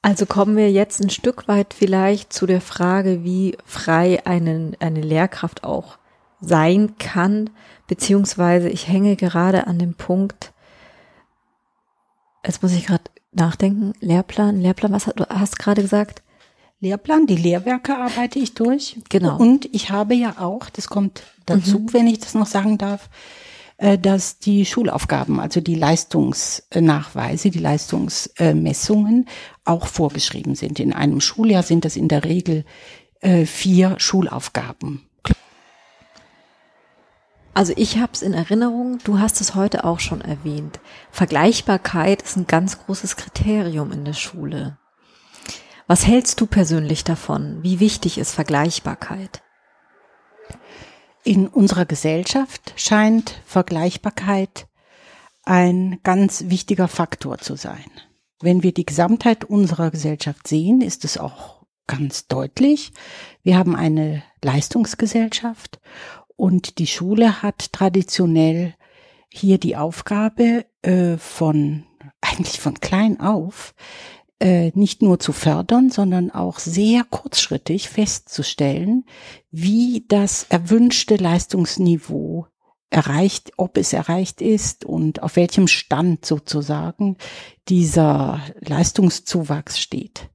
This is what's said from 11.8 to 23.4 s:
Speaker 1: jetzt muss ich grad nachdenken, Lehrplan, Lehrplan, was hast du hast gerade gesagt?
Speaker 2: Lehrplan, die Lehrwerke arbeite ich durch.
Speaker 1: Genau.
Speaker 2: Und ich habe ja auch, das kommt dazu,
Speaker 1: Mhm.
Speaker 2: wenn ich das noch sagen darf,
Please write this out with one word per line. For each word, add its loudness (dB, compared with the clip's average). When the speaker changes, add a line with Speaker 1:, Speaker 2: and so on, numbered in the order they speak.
Speaker 1:
jetzt -4
muss 2
ich 0
grad -2
nachdenken, 0
Lehrplan, 0
Lehrplan, 0
was -2
hast -6
du -2
hast -2
gerade 2
gesagt? -2
Speaker 2:
Lehrplan, 2
die 4
Lehrwerke 0
arbeite -4
ich -4
durch. -2
Speaker 1:
Genau. 2
Speaker 2:
Und 6
ich -4
habe 0
ja 0
auch, -6
das -14
kommt -4
dazu, 2
Speaker 1:
Mhm. -6
Speaker 2:
wenn 6
ich 2
das -12
noch 2
sagen 0
darf, -6